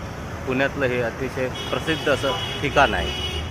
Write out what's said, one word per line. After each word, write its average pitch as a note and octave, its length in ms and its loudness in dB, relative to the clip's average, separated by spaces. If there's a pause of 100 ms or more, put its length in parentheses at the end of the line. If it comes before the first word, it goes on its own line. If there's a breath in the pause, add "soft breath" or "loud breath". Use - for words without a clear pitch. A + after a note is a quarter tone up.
(460)
पुण्यातलं C3+ 400 2
हे B2 140 2
अतिशय B2+ 480 -2
प्रसिद्ध C#3 600 -2
असं B2+ 520 0
ठिकाण C3 340 4
आहे. - 460 -2 (100)